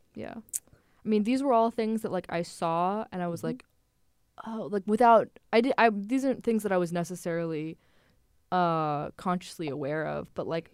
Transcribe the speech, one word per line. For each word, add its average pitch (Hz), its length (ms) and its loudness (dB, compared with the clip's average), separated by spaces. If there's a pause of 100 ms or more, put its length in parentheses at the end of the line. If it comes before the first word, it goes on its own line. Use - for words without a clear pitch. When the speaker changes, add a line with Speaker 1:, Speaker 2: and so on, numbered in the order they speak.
(140)
Speaker 1:
Yeah. - 220 -12
I - 720 -14
mean, 214 160 2
these 262 180 0
were 277 100 2
all 226 180 4
things 220 300 -4
that, 220 120 -6
like, 180 180 -4
I 170 120 -2
saw, 175 680 -2
and 180 100 -4
I 175 60 -2
was 170 120 -6
Speaker 2:
Mm-hmm. 165 80 -6
Speaker 1:
like, 202 160 -6 (800)
"Oh," 220 240 -6
like, 202 160 -2
without, 226 420 8 (240)
I 220 80 6
did, 262 160 2
I, 226 160 6
these 214 320 -2
aren't 262 200 -2
things 220 180 0
that 202 100 -2
I 185 60 4
was 175 140 0
necessarily, 170 840 -4 (760)
uh, 160 600 0
consciously 180 560 -4
aware 151 380 -4
of, 147 280 -6
but, - 120 -6
like, 165 280 -6